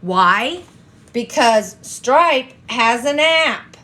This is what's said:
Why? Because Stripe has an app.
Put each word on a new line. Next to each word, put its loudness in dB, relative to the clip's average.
Why? 0
Because 0
Stripe 0
has -2
an -2
app. -2